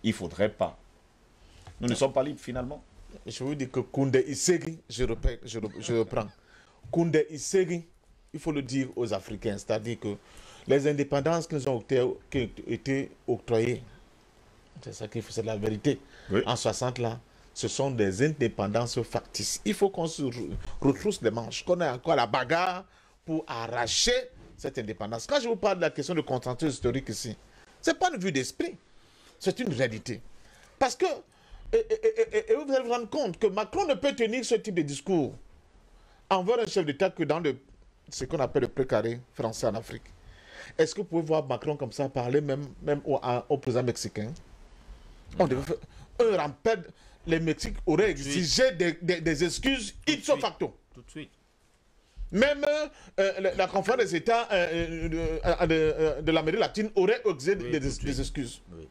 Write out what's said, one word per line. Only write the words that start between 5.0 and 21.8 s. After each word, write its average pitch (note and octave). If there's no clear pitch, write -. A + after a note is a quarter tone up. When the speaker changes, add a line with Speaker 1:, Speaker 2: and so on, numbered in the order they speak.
Speaker 2:
reprends, A#2
je A2+
re-, G#2
je A#2+
reprends. A2
Koundé D#3+
Isegi, E3+
il D#3
faut E3
le D3
dire C3
aux A2+
Africains, G2+
c'est-à-dire G#2+
que G2+
les C#3
indépendances D3
qui -
nous C3+
ont C3
octé-, B2
qui -
ont -
été C3+
octroyées, A#2
c'est G#2+
ça A2
qu'il A2
faut, -
c'est A2
la A2
vérité. G#2+
Speaker 1:
Oui. G2
Speaker 2:
En A#2+
soixante B2
là, A#2
ce -
sont C3+
des G#2
indépendances A#2+
factices. -
Il G#3
faut G3+
qu'on E3+
se D#3
re-, A#2+
retrousse C#3
les A2+
manches, A2
qu'on F3